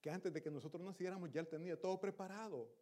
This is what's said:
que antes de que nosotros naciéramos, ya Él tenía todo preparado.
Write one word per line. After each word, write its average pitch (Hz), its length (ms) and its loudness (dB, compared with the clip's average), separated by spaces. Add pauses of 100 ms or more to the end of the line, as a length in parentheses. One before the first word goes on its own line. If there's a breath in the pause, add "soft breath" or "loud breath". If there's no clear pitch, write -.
que 151 100 -2
antes 185 220 2
de 151 80 2
que 156 100 0
nosotros 151 320 -2
naciéramos, 185 480 -2
ya 151 100 2
Él 165 80 -2
tenía 165 320 -2
todo 185 200 4
preparado. 190 680 0 (140)